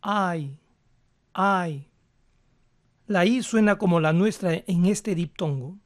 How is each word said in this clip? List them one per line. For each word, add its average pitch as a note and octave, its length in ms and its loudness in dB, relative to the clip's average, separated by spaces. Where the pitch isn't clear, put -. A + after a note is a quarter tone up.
I, F3 540 -4
I. F3+ 520 -2
La F#3+ 180 2
I A#3+ 160 2
suena G#3+ 360 2
como F3+ 220 2
la D#3 140 2
nuestra F#3 400 0
en F3 320 0
este G3+ 300 0
diptongo. D#3 720 -6